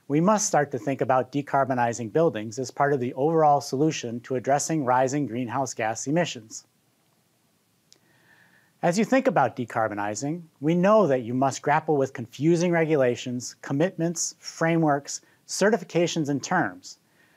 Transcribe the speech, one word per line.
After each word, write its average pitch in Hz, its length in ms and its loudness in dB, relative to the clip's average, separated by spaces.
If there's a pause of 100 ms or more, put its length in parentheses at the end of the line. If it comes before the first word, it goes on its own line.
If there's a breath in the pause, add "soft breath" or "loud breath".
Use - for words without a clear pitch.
we 143 100 2
must 202 260 2
start 147 260 0
to 131 60 -4
think 135 220 -4
about 127 320 2
decarbonizing 127 800 -2
buildings 113 480 0
as 127 100 -6
part 143 220 0
of 143 80 0
the 120 140 -4
overall 147 480 2
solution 131 580 -2
to 127 160 -6
addressing 143 480 0
rising 131 420 2
greenhouse 123 480 -4
gas 113 320 -4
emissions. 135 600 -4 (2250 soft breath)
As 175 160 2
you 220 60 4
think 262 220 2
about 151 280 2
decarbonizing, 110 840 -4 (180)
we 156 160 2
know 196 320 4
that 131 160 2
you 113 100 -6
must 131 280 0
grapple 156 340 2
with 135 160 0
confusing 165 600 0
regulations, 131 880 0
commitments, 165 800 -2
frameworks, 160 840 0 (260 soft breath)
certifications, 170 840 0
and 139 120 -2
terms. 107 560 -4 (400 soft breath)